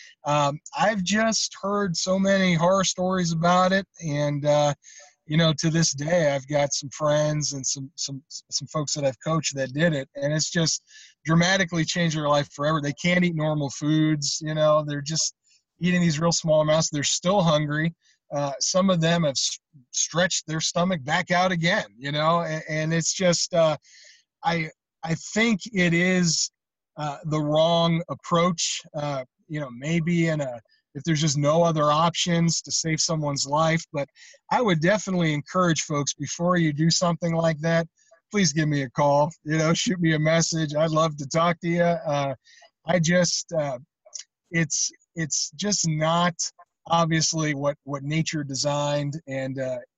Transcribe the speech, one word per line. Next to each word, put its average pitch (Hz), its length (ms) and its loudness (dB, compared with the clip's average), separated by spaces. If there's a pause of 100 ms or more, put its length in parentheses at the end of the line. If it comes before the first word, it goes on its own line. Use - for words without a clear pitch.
(240)
Um, 147 340 0 (200)
I've 196 240 2
just 214 580 0
heard 202 360 -2
so 185 220 -2
many 190 360 4
horror 170 300 4
stories 185 480 -2
about 180 400 4
it. 190 140 0 (200)
And, 147 380 -2
uh, 147 300 4 (520)
you 156 100 0
know, 160 220 4
to 165 120 0
this 165 220 2
day, 151 420 2
I've 135 140 -6
got 143 240 0
some - 180 -6
friends 151 640 0
and 131 120 -6
some, 135 300 -6
some, 139 320 -8
some - 400 -10
folks 151 260 -4
that 147 100 -4
I've 135 200 0
coached 160 320 -2
that 131 160 -4
did 160 220 0
it. 135 220 -6
And 147 160 -2
it's 156 180 -2
just 165 320 0 (420)
dramatically 170 600 2
changed 165 320 -2
their 151 120 -2
life 143 240 2
forever. 151 280 -2
They 143 120 -4
can't 180 320 0
eat 175 100 0
normal 151 360 -2
foods. 156 720 0
You 156 120 -6
know, 151 320 4
they're 143 140 -6
just 151 340 -4 (460)
eating 180 200 2
these 160 200 2
real 170 120 2
small 156 280 2
amounts. 156 300 2
They're 143 140 -2
still 190 360 0
hungry. 156 540 2 (380)
Uh, 143 280 -4
some 190 300 2
of 175 100 2
them 165 240 2
have 139 80 2
s-, - 260 -4 (340)
stretched - 540 -2
their 156 140 -4
stomach 175 440 -2
back 170 260 -2
out 180 220 2
again, 175 340 0 (120)
you 139 140 -8
know, 160 300 2
and, 156 260 -6
and 156 260 -2
it's 165 180 -2
just, - 420 0
uh, 160 220 4 (680)
I, 165 260 -2 (340)
I 165 100 -2 (200)
think 220 260 2 (120)
it 180 220 2
is, 180 560 2 (460)
uh, 151 300 -8
the 151 140 -2
wrong 165 680 2
approach, 170 720 -2 (140)
uh, 143 300 -6 (240)
you 151 120 -8
know, 135 100 -8
maybe 165 580 0
in 151 120 -2
a, 123 200 -8 (340)
if 139 100 -12
there's 156 160 0
just 147 180 0
no 151 240 4
other 156 280 2
options 170 720 2
to 143 100 -10
save 156 280 -2
someone's 147 460 -2
life. 160 460 2
But 143 160 -6 (420)
I 240 100 0
would 185 200 2
definitely 180 520 0
encourage 165 500 0
folks, 143 300 -2
before 170 440 -2
you 160 160 2
do 160 180 2
something 170 440 0
like 165 260 0
that, 165 260 0 (440)
please 196 220 2
give 156 160 0
me 143 140 0
a 123 80 -6
call, 147 400 2 (140)
you 156 140 0
know, 160 140 2
shoot 175 280 0
me 160 140 2
a 151 40 0
message. 160 560 0
I'd 160 160 2
love 156 280 0
to 180 100 -6
talk 170 320 0
to 175 80 -4
you. 175 140 2
Uh, 147 520 0 (520)
I 175 120 2
just, 170 540 2
uh, 147 260 -4 (720)
it's, 165 400 -2 (240)
it's - 380 -4
just 175 360 -2
not 165 460 0 (560)
obviously 160 640 0
what, 143 300 -2
what 139 180 -8
nature 151 400 -2
designed, 143 880 -2
and, 135 320 -6
uh, 127 180 -6 (200)